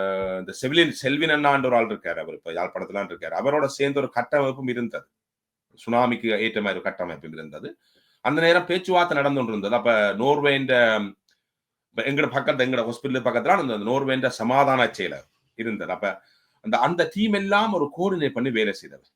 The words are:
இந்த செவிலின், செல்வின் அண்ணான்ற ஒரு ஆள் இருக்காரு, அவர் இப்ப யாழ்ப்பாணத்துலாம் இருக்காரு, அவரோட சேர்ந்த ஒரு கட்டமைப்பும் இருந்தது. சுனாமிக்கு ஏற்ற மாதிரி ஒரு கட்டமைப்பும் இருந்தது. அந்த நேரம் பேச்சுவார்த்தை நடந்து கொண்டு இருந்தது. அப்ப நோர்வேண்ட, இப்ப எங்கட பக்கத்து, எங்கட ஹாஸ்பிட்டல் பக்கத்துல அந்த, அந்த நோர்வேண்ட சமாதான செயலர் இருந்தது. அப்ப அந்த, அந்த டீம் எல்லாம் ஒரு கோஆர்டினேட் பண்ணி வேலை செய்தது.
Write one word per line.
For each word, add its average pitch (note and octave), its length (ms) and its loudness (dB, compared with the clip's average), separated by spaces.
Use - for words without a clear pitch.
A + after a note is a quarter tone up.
இந்த F#2 140 -10
செவிலின், D3+ 380 2
செல்வின் D3 400 -2
அண்ணான்ற C#3+ 360 2
ஒரு B2 100 2
ஆள் A#2 100 4
இருக்காரு, F2 320 -8
அவர் D#2+ 160 -10
இப்ப E2 180 -12
யாழ்ப்பாணத்துலாம் F#2 580 -6
இருக்காரு, E2 220 -10
அவரோட C#3 320 0
சேர்ந்த C#3 360 -2
ஒரு C3 100 -4
கட்டமைப்பும் C3+ 580 -2
இருந்தது. A#2 380 -6
சுனாமிக்கு A#2 540 2
ஏற்ற A2 200 -2
மாதிரி F#2+ 200 -2
ஒரு G2 100 -4
கட்டமைப்பும் D#2+ 420 -8
இருந்தது. D#2 460 -14
அந்த D3 200 0
நேரம் E3+ 260 6
பேச்சுவார்த்தை F3 500 2
நடந்து C#3 260 2
கொண்டு A2+ 140 -4
இருந்தது. G2+ 180 0
அப்ப G#2+ 400 4
நோர்வேண்ட, C3+ 760 4
இப்ப A2+ 140 -6
எங்கட C#3 280 0
பக்கத்து, C3+ 360 0
எங்கட - 20 -2
ஹாஸ்பிட்டல் B2 560 -2
பக்கத்துல A#2 240 0
அந்த, D#3 260 2
அந்த G#2 160 -4
நோர்வேண்ட C3 380 0
சமாதான B2+ 560 2
செயலர் E2 400 -4
இருந்தது. G2 380 -6
அப்ப F#2+ 300 -4
அந்த, A2+ 180 -2
அந்த E3+ 360 2
டீம் G#3 180 0
எல்லாம் G3+ 400 2
ஒரு D3 240 0
கோஆர்டினேட் E3+ 360 0
பண்ணி B2+ 180 -2
வேலை A2 220 0
செய்தது. C#2+ 320 -18